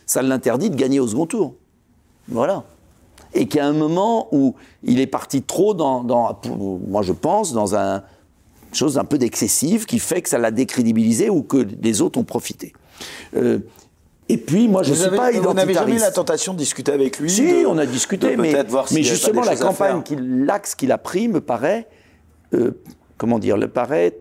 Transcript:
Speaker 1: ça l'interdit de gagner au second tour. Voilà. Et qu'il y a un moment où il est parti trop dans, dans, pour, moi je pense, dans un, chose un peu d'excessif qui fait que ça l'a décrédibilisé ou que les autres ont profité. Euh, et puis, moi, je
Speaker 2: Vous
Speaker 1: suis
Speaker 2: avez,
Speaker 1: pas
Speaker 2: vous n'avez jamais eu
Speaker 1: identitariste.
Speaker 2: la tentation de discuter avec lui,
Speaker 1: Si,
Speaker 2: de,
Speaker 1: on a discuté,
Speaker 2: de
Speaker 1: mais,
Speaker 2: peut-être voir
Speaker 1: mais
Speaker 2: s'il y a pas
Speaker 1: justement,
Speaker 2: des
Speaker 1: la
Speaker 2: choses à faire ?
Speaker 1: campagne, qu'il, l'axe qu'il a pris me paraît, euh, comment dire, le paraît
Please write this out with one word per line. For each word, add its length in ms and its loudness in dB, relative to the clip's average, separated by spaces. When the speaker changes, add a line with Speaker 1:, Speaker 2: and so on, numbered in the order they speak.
Speaker 1:
ça 160 -2
l'interdit 480 0
de 60 -4
gagner 240 2
au 80 2
second 180 -2
tour. 300 -2
Voilà. 380 -2
Et 140 2
qu'il 120 0
y 20 2
a 60 0
un 60 2
moment 600 0
où 220 4
il 160 2
est 80 2
parti 340 -4
trop 320 0
dans, 300 0
dans, 300 0
pour, 460 -6
moi 240 -2
je 100 0
pense, 400 -2
dans 200 0
un, 300 -2
chose 240 0
un 80 -2
peu 120 -2
d'excessif 680 0
qui 140 -2
fait 220 -2
que 80 -8
ça 80 0
l'a 140 2
décrédibilisé 760 2
ou 120 2
que 240 0
les 200 0
autres 180 0
ont 40 -2
profité. 500 -8
Euh, 240 2
et 80 2
puis, 300 2
moi, 160 4
je 60 0
Speaker 2:
Vous 60 2
Speaker 1:
suis 100 2
Speaker 2:
avez, 120 2
Speaker 1:
pas 140 2
Speaker 2:
vous 220 2
n'avez 200 2
jamais 180 2
eu 40 2
Speaker 1:
identitariste. 100 2
Speaker 2:
la 60 2
tentation 420 -2
de 40 -6
discuter 340 -2
avec 280 0
lui, 100 -2
Speaker 1:
Si, 120 2
Speaker 2:
de, 240 4
Speaker 1:
on 120 2
a 80 2
discuté, 500 -2
Speaker 2:
de 60 0
Speaker 1:
mais, 100 2
Speaker 2:
peut-être 180 0
voir 220 0
Speaker 1:
mais 120 2
Speaker 2:
s'il 20 2
y 20 2
a 20 2
pas 60 2
Speaker 1:
justement, 260 0
Speaker 2:
des 60 2
Speaker 1:
la 60 2
Speaker 2:
choses 80 -2
à 120 2
faire ? 140 0
Speaker 1:
campagne, 160 -2
qu'il, 420 -2
l'axe 300 -4
qu'il 160 0
a 60 2
pris 300 -2
me 140 0
paraît, 460 -2
euh, 180 2
comment 200 0
dire, 200 0
le 100 0
paraît 540 0